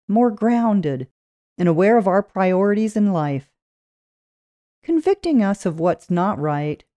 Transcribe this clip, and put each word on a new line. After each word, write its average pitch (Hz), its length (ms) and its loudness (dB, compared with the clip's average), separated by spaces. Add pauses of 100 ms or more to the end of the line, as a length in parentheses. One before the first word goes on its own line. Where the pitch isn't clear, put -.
more 240 220 2
grounded, 208 760 -2 (500)
and 180 100 0
aware 190 300 4
of 202 100 0
our 190 140 2
priorities 202 760 -2
in 208 160 2
life, 147 400 -4 (1300)
convicting 330 580 0
us 202 240 -2
of 165 140 -4
what's 170 320 -2
not 180 280 -2
right 147 460 -4 (120)